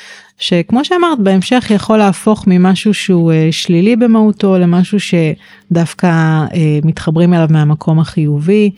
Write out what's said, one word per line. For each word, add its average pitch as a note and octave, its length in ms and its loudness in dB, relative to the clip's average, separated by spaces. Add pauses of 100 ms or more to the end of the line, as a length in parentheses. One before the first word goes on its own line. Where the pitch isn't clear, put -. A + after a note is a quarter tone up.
(380)
שכמו G#3+ 480 -2
שאמרת, E4+ 340 0
בהמשך G3 560 0
יכול A3 220 0
להפוך G#3 500 0
ממשהו F#3 460 2
שהוא, E3+ 380 0
אה, D#3+ 200 2
שלילי F#3 440 0
במהותו, G#3+ 600 2
למשהו F3+ 420 0
שדווקא, - 1080 -4
אה, D#3+ 760 0
מתחברים E3 500 0
אליו E3 180 2
מהמקום D#3 480 0
החיובי, E3 800 0